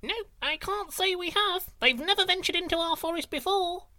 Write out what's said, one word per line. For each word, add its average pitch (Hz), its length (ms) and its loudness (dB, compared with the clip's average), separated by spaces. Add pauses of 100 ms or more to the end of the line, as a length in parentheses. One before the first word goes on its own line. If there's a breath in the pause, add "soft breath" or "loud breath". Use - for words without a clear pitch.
No, 294 120 -4 (280)
I 403 140 0
can't 392 360 -4
say 370 220 2
we 349 160 -4
have. 381 400 0 (100)
They've 254 180 4
never 381 260 2
ventured 370 320 0
into 339 200 0
our 330 200 2
forest 330 340 -2
before 370 540 0 (140)